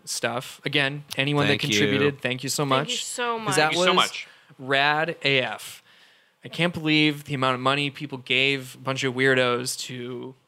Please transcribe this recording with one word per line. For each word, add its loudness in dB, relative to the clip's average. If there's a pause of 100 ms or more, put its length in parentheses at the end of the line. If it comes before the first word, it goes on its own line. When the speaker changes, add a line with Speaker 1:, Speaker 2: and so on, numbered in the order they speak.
Speaker 1:
stuff. -6
Again, -2 (120)
anyone 2
Speaker 2:
Thank 2
Speaker 1:
that -2
Speaker 2:
you. 2
Speaker 1:
contributed, 2
thank -4
you -6
so -2
Speaker 3:
Thank -2
Speaker 1:
much. 2
Speaker 3:
you -4
so -4
Speaker 1:
'Cause -10
Speaker 3:
much. 0
Speaker 1:
that 6 (100)
Speaker 4:
Thank -2
you 4
so 6
Speaker 1:
was 4
Speaker 4:
much. 2 (320)
Speaker 1:
rad 2
A 4
F. -8 (640)
I -16
can't 0
believe 2
the -6
amount 2
of -4
money 0
people -10
gave 0
a -20
bunch -4
of -2
weirdos 2
to -10 (140)